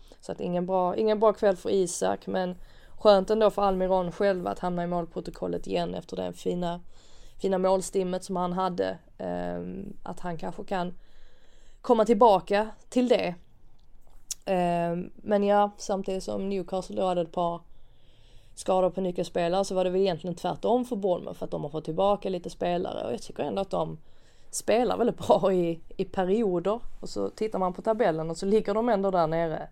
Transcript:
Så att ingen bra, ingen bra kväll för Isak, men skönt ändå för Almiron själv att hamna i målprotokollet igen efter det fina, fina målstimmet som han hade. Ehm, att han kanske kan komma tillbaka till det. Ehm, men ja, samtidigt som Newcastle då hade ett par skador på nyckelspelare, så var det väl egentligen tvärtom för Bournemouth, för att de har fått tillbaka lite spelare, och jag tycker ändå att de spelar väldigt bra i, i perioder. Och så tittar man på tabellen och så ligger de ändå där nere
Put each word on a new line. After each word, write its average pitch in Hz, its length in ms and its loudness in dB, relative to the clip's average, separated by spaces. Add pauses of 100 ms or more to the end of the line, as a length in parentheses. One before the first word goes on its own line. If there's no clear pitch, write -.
(220)
Så - 100 -10
att - 100 -10
ingen 175 240 -2
bra, 185 300 0
ingen 214 240 2
bra 214 140 6
kväll 202 220 2
för - 140 -6
Isak, 190 580 0
men 185 280 -2 (440)
skönt 196 300 6
ändå 220 200 6
för 202 120 0
Almiron 185 500 2
själv 185 360 0
att 196 120 -4
hamna 180 240 -2
i 175 40 -4
målprotokollet 175 800 -4
igen 180 280 -2
efter 185 220 -10
det 180 160 -4
fina, 175 480 -4 (600)
fina 190 160 2
målstimmet 185 640 0
som 196 120 -6
han 180 180 -2
hade. 185 440 0 (200)
Ehm, 90 760 -6 (100)
att 180 160 -8
han 175 180 -6
kanske 185 260 -8
kan 180 300 -4 (880)
komma 220 240 6
tillbaka 208 640 6 (200)
till 247 180 2
det. 185 280 4 (1080)
Ehm, 175 720 0
men 202 280 2
ja, 202 340 4
samtidigt 190 460 -4
som 196 260 -4
Newcastle 190 460 -4
då 202 120 0
hade 180 140 2
ett 165 100 -6
par 170 300 -2 (920)
skador 185 340 2
på 175 120 -4
nyckelspelare, 180 640 0
så 196 100 -4
var 185 80 2
det 185 60 2
väl 185 120 2
egentligen 175 340 0
tvärtom 196 500 0
för 247 100 -6
Bournemouth, 190 440 -2
för 185 60 -8
att 170 60 -8
de 165 120 -4
har 151 60 -6
fått 156 160 -6
tillbaka 196 440 2
lite 180 200 -6
spelare, 175 580 -2
och 117 60 -4
jag - 80 -6
tycker - 220 -8
ändå 190 180 -2
att - 80 -6
de 160 280 -4 (540)
spelar 214 460 0
väldigt 226 200 0 (100)
bra 196 260 4
i, 170 260 0 (180)
i 190 80 -2
perioder. 190 760 0 (200)
Och 190 100 -10
så 196 200 -4
tittar 214 300 -4
man 185 140 0
på 185 80 -12
tabellen 180 480 2
och 165 80 -6
så - 80 -4
ligger 208 280 2
de 226 160 2
ändå 196 220 2
där 175 160 4
nere 160 440 -2